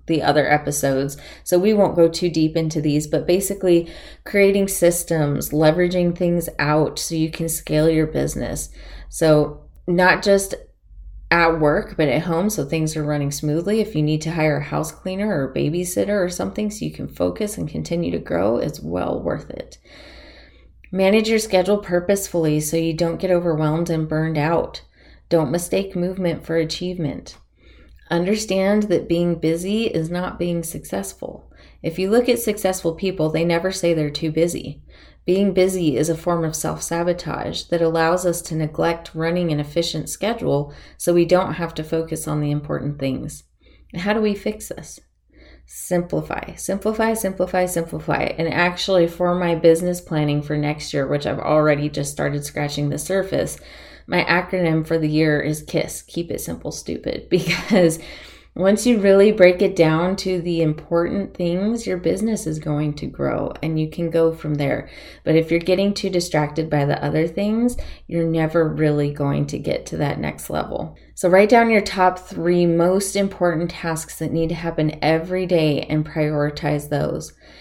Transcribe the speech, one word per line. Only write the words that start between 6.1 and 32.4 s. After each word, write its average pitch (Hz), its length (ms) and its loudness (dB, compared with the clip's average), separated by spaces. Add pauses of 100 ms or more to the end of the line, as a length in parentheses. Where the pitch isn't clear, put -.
things 175 320 0 (120)
out 147 400 2
so - 160 -6
you 160 160 0
can 165 160 -4
scale 156 420 2
your 156 160 2
business. 139 640 -4 (400)
So 151 560 2 (240)
not 180 340 4
just 196 320 4 (760)
at 165 300 4
work, 151 340 2
but 156 140 2
at 139 140 2
home, 175 260 0
so 156 160 -2
things 156 320 -2
are 151 80 -2
running 147 260 -2
smoothly. 170 500 0
If 208 140 -2
you 156 80 2
need 156 200 0
to 160 80 -4
hire 156 260 2
a 143 80 -4
house 151 260 -4
cleaner 190 380 -6
or 160 240 -2
babysitter 180 720 0
or 180 60 -2
something 196 400 -4
so 165 160 -8
you 151 40 -6
can - 160 -10
focus 180 520 -4
and 156 100 -6
continue 165 440 -4
to 175 60 -2
grow, 101 380 -2
it's - 240 -4
well - 420 -4
worth - 280 -6
it. - 260 -14 (1120)
Manage 196 380 4
your 220 100 4
schedule 196 380 2
purposefully 175 840 0
so 151 180 -2
you 165 160 0
don't 165 260 -2
get 185 100 0
overwhelmed 165 600 2
and 156 180 -2
burned 160 300 -2
out. 160 420 0 (480)
Don't 160 220 2
mistake 190 440 -2
movement 180 520 -4
for 160 100 -2
achievement. 165 800 -4 (760)
Understand 190 760 0
that 185 220 0
being 170 320 0
busy 180 460 0
is 160 240 -2
not 180 300 -6
being 170 240 -2
successful. - 880 -10 (300)
If - 160 -6
you 190 100 0
look 240 220 4
at 233 80 2
successful 185 560 -2